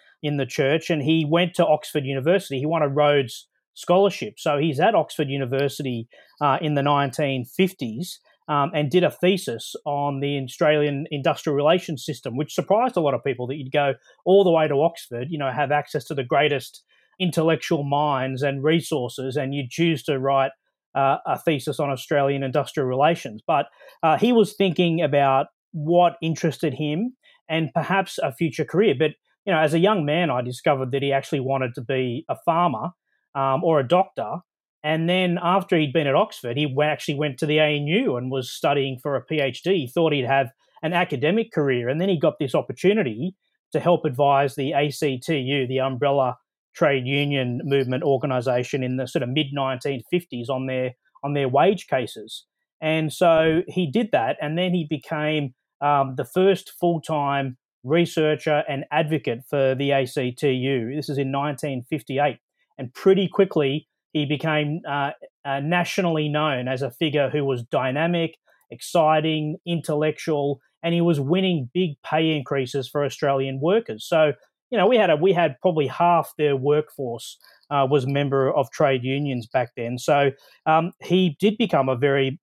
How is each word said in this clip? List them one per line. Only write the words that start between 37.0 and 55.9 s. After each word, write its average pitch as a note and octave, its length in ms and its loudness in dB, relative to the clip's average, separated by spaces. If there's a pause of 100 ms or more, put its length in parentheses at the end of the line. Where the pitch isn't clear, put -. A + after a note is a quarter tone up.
went C#3 240 -4
to E3 60 -4
the D3+ 140 2
A D3+ 160 2
N D3 120 -4
U F#3 280 0
and B2+ 160 -6
was C3 200 -6
studying C#3 500 0
for C#3+ 140 -4
a A#2+ 60 -4
P D#3 180 -4
H C3+ 240 -2
D. F#3 160 2
He C3 80 -4
thought E3 260 2
he'd C3+ 120 0
have C3+ 260 2 (300)
an D#3+ 120 -2
academic F3 580 0
career. B2+ 380 0
And D3 100 0
then F#3 100 0
he F3 100 0
got D3+ 200 2
this C#3 160 -2
opportunity E3 800 0 (360)
to D3+ 80 -2
help E3+ 260 2
advise C#3 500 2
the C#3+ 180 -4
A D3 160 2
C C3+ 300 -2
T D#3+ 180 -2
U, C3+ 300 -2
the C3 120 -2
umbrella C3+ 580 0 (360)
trade C#3 340 2
union C3+ 560 0
movement C3 400 0
organisation B2+ 800 0
in B2+ 140 -4
the B2+ 100 -4
sort C#3+ 160 -2
of A#2+ 60 -4
mid C#3+ 220 0
nineteen C3+ 580 -4
fifties B2+ 400 -4
on C3 180 -2
their, B2+ 240 -4 (320)
on C#3+ 100 -4
their C#3+ 160 0
wage E3+ 380 2
cases. A#2 580 -6 (340)
And D#3 320 -2
so E3 560 4
he F3 220 -2
did G#3+ 220 0
that, A#2+ 280 0
and D3+ 180 -4
then F3+ 160 0
he F3 140 0
became, D3+ 680 -4 (260)
um, C#3 340 2